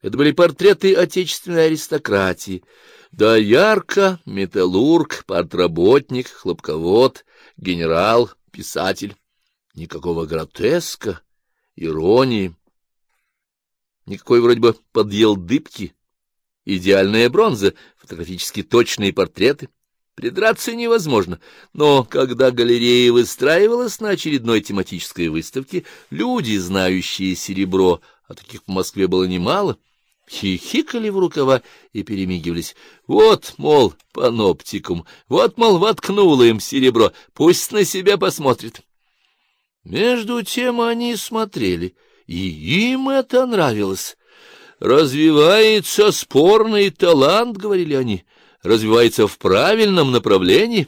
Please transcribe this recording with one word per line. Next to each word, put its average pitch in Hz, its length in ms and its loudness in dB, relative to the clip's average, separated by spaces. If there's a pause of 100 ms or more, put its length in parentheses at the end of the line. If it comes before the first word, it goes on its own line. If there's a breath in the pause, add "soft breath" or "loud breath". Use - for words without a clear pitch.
Это 104 160 -8
были 147 140 2
портреты 180 640 2
отечественной 175 720 -2
аристократии. 98 960 -4 (480 soft breath)
Доярка, 170 1120 2
металлург, 98 1000 0
портработник, 90 1040 0
хлопковод, 87 960 -2 (320 soft breath)
генерал, 90 720 0 (200)
писатель. 98 640 -8 (600)
Никакого 82 500 -8
гротеска, 87 960 -6 (540)
иронии, 92 800 0 (1500)
никакой 117 360 0
вроде 120 180 4
бы 113 160 2 (160)
подъел 107 440 2
дыбки. 95 580 -6 (720)
Идеальная 98 640 2
бронза, 127 440 0 (240 soft breath)
фотографически 87 680 -12
точные 107 500 0
портреты. 113 560 -2 (460)
Придраться 220 600 -4
невозможно, 156 640 -2 (320 soft breath)
но 143 320 2
когда 127 480 0
галерея 120 640 2
выстраивалась 190 880 0
на 214 80 -6
очередной 131 500 -2
тематической 90 720 -6
выставке, 131 560 -8 (240 loud breath)
люди, 160 480 -4
знающие 92 800 -4
Серебро, 95 680 0 (260 soft breath)
а - 60 -20
таких - 300 -20
в - 40 -20
Москве 95 400 -4
было 92 160 0
немало, 110 540 -2 (520)
хихикали 214 800 -6
в 196 80 -6
рукава 139 440 0 (300 soft breath)
и 101 120 -10
перемигивались. 87 720 -6 (320 soft breath)
«Вот, 214 500 2
мол, 139 380 2 (180)
паноптикум, 101 920 -2 (220 soft breath)
вот, 196 300 0
мол, 220 220 2
воткнуло 190 640 2
им 113 160 4
Серебро, 117 520 0 (220 soft breath)
пусть 165 380 2
на 208 120 0
себя 190 340 0
посмотрит». 139 640 -4 (1040)
Между 226 600 -2
тем 240 380 -4
они 233 340 -4
смотрели, 110 800 -6 (320)
и 95 640 -4
им 262 180 -4
это 262 360 -2
нравилось. 113 720 -4 (640 soft breath)
«Развивается 160 1300 4
спорный 208 800 2
талант», — 180 680 2
говорили 180 380 -2
они, 117 300 -4 (360 soft breath)
«развивается 110 640 2
в - 100 -6
правильном 170 760 2
направлении». 123 760 2